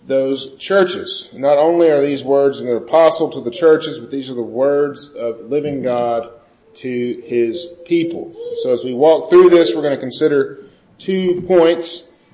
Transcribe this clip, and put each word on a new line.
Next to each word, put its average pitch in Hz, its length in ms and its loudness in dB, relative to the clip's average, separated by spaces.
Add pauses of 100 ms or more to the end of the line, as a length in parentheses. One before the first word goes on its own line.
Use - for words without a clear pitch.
those 135 500 -4
churches. - 760 -2
Not 143 240 0
only 165 320 4
are 147 120 2
these 139 220 -4
words 139 380 2
of 123 60 -8
an 120 100 -2
apostle 156 520 2
to 139 120 -12
the 117 100 -6
churches, 156 480 2
but 117 100 -18
these 135 200 -10
are 127 60 -10
the 120 60 -6
words 139 680 -2
of 117 400 -8
living 143 340 -4
God 120 460 -2 (460)
to 123 500 -6
his 117 400 -2 (200)
people. 170 480 -4 (300)
So 127 80 -2
as 120 140 -2
we 127 80 -6
walk 151 360 2
through 180 200 8
this, 170 260 4
we're 156 60 -4
gonna 143 160 -2
consider 143 680 -2 (340)
two 185 440 -2
points, 170 680 0 (240)